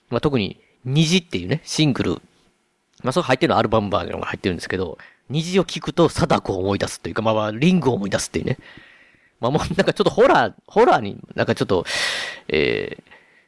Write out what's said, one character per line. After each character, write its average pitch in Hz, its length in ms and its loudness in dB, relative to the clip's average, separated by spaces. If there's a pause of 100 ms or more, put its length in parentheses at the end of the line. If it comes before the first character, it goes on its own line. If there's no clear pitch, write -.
ま 117 100 -2
あ、 - 20 -4
特 143 180 0
に 95 180 -4 (280)
虹 156 320 2
っ 175 80 -4
て - 120 -6
い 87 60 -8
う 92 60 -6
ね、 156 160 -2
シ - 200 0
ン 139 60 4
グ 98 120 -2
ル、 92 80 0 (920)
ま 120 60 -4
あ、 - 20 0
そ 180 80 -2
れ 165 60 0
入 131 100 2
っ - 40 0
て 160 80 2
る 113 40 2
の 95 60 2
ア 110 40 4
ル 117 60 2
バ 110 140 2
ム 101 80 -2
バ 90 160 -2
ー - 20 -8
ジ 87 60 -8
ョ 87 40 -6
ン 87 40 -8
が - 60 -8
入 95 100 -8
っ - 20 -20
て - 80 -4
る 87 80 0
ん - 20 -6
で - 40 -14
す - 80 -10
け 95 80 -4
ど、 90 200 -8 (300)
虹 165 320 -2
を 165 60 2
聴 - 160 -10
く 147 100 -6
と 160 160 4
貞 - 340 0
子 - 120 -4
を 95 60 -4
思 98 180 0
い - 20 -8
出 - 80 -2
す - 140 -12
と 82 80 -8
い - 20 -6
う - 40 -10
か、 113 60 -2
ま 110 100 2
あ、 - 20 2
ま 107 140 0
あ、 107 40 -4
リ 147 220 2
ン 175 80 2
グ 131 80 2
を 120 40 4
思 101 140 -4
い - 20 -8
出 - 100 -2
す - 100 -8
っ - 20 -20
て - 80 -4
い - 40 -4
う - 20 -8
ね。 - 120 -2 (840)
ま 117 80 0
あ、 - 20 0
も 151 80 0
う - 160 -6
な 190 80 2
ん - 20 -10
か 170 80 0
ち - 60 -2
ょ 208 40 2
っ - 20 0
と - 40 2
ホ 196 180 2
ラ 127 240 4
ー、 - 20 -12 (140)
ホ 220 180 4
ラ 170 140 6
ー - 20 -6
に 101 160 -8 (160)
な 113 100 0
ん - 20 0
か 113 100 0
ち - 80 -2
ょ - 20 0
っ - 0 -
と、 90 200 2 (640)
え 60 500 0
ー、 - 60 -20 (440)